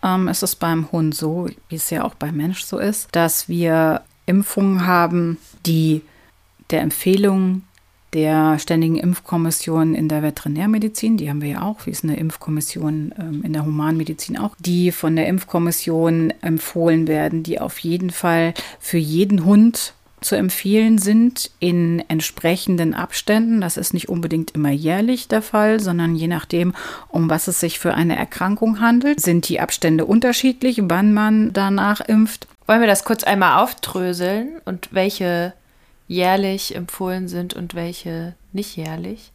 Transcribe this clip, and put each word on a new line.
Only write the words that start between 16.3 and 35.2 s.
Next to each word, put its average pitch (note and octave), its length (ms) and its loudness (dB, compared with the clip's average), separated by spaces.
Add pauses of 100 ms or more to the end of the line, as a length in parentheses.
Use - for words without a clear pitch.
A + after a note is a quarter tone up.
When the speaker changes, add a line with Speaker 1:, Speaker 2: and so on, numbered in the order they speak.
Speaker 1:
empfohlen E3 680 0
werden, D#3 340 0
die E3 160 -4
auf - 200 -8
jeden F3 320 -2
Fall E3 420 0 (260)
für - 180 -2
jeden E3+ 460 2
Hund G#3 500 6 (280)
zu - 160 -2
empfehlen G#3+ 600 2
sind A3 640 2
in F3 480 2
entsprechenden E3 840 0
Abständen. A3 680 0
Das F3+ 160 -2
ist - 180 -4
nicht F3 140 -4
unbedingt E3 440 -2
immer D3 200 0
jährlich F#3 560 0
der A3 140 0
Fall, G#3+ 400 2
sondern E3+ 340 0
je D#3+ 120 -2
nachdem, F3 460 0 (360)
um E3 200 0
was D#3+ 200 0
es E3+ 100 -2
sich E3 200 -2
für - 160 0
eine E3+ 200 2
Erkrankung G#3 640 -2
handelt, A#3+ 400 4
sind F3 300 2
die E3+ 100 -2
Abstände D#3+ 460 0
unterschiedlich, B3 760 2
wann F#3+ 280 4
man G#3+ 400 4
danach G3 480 0
impft. A3 480 2 (180)
Speaker 2:
Wollen A3 140 4
wir A#3 80 4
das G3+ 160 4
kurz - 220 -2
einmal G3 360 4
aufdröseln G3 1040 -4
und - 300 -10
welche F#3 600 -2 (540)